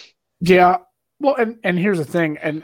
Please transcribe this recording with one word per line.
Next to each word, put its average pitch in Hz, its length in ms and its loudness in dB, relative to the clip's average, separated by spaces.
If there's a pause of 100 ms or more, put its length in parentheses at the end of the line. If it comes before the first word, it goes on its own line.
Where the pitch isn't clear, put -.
(400)
Yeah, 180 380 4 (420)
well, 285 160 0
and, 226 280 -4
and 180 160 -2
here's 190 180 0
the 151 80 -4
thing, 160 380 -4
and, 156 200 -6